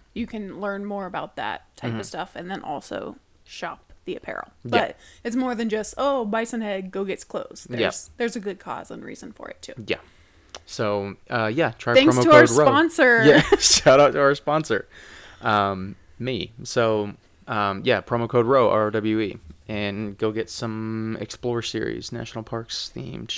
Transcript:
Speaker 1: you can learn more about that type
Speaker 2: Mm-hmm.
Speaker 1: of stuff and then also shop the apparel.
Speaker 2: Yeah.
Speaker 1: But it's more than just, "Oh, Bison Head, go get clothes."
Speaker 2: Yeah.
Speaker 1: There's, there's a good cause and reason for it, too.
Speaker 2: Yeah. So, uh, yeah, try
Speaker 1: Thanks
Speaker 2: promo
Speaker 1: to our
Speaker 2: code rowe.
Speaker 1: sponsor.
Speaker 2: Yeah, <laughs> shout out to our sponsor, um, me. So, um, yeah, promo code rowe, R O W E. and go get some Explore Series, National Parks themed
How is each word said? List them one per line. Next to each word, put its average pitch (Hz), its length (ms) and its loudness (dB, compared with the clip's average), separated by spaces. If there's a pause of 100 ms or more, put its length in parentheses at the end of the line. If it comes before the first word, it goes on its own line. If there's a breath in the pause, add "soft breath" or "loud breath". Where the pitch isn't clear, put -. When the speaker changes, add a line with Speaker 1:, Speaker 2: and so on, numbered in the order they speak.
(140)
Speaker 1:
you 226 140 -6
can 196 320 -10
learn 202 260 -6
more 202 220 -8
about 160 300 -10
that 110 380 -8
type - 160 -6
Speaker 2:
Mm-hmm. 113 100 -4
Speaker 1:
of 190 40 -10
stuff 180 300 -10
and 180 160 -10
then 196 100 -8
also - 540 -10 (300)
shop - 480 -14 (120)
the 180 120 -8
apparel. - 320 -10 (160)
Speaker 2:
Yeah. 120 40 -10
Speaker 1:
But - 280 -2 (260 loud breath)
it's 233 120 -6
more 254 200 -2
than 226 140 -4
just, 214 280 -6
"Oh, 262 280 -2
Bison 226 360 -4
Head, 196 300 -6
go 196 140 -6
get - 220 -6
clothes." - 420 -12
Speaker 2:
Yeah. 123 80 -6
Speaker 1:
There's, - 400 -2
there's 240 180 -4
a 240 60 -8
good 196 180 -8
cause - 320 -12
and - 120 -14
reason - 280 -16
for - 180 -18
it, - 120 -20
too. - 120 -16 (140)
Speaker 2:
Yeah. - 100 -2 (680 soft breath)
So, 104 500 -4 (140)
uh, 113 240 -2
yeah, 143 180 0
try 120 240 -2
Speaker 1:
Thanks 262 200 8
Speaker 2:
promo 123 80 6
Speaker 1:
to - 80 6
our 302 140 12
Speaker 2:
code - 120 4
rowe. 302 80 6
Speaker 1:
sponsor. 269 600 4
Speaker 2:
Yeah, 294 160 10
<laughs> - 180 2
shout - 400 6
out 143 140 8
to 147 60 -2
our 143 160 4
sponsor, 147 520 -2 (540 loud breath)
um, 98 540 0 (240)
me. 117 320 -6 (120)
So, 110 500 0 (340)
um, 101 380 -2
yeah, 107 160 2
promo 117 280 -2
code 120 160 2
rowe, 123 240 4
R 107 180 2
O - 20 -4
W 110 300 0
E. 104 180 -4 (300)
and 104 500 -6
go 110 140 -2
get 110 180 -6
some 110 720 -6
Explore 117 400 -4
Series, - 500 -6
National 117 320 -10
Parks - 520 -10
themed 120 420 -10